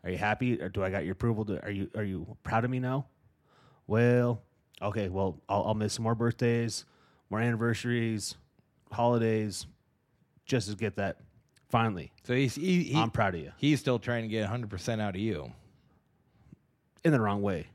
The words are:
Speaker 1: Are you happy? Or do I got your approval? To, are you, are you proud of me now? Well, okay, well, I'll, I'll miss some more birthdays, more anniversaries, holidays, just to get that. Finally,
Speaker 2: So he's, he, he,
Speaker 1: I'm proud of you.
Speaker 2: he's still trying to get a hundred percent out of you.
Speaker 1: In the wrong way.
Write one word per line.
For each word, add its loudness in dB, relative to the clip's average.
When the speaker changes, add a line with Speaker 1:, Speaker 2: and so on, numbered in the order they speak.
Speaker 1:
Are -6
you -4
happy? 0
Or -4
do -2
I 0
got -2
your -4
approval? 0
To, -4
are -6
you, -4
are -2
you -6
proud 0
of 0
me -2
now? -2
Well, 4
okay, -2
well, -2
I'll, 2
I'll 0
miss -2
some -4
more 2
birthdays, 0
more -2
anniversaries, 0
holidays, 2
just 0
to -4
get -4
that. -2
Finally, 0
Speaker 2:
So -2
he's, 2
he, 2
he, -2
Speaker 1:
I'm 2
proud 0
of -6
you. -12
Speaker 2:
he's 2
still 0
trying -2
to -6
get -2
a -4
hundred -4
percent -4
out -2
of -4
you. -2
Speaker 1:
In 6
the 6
wrong 2
way. 0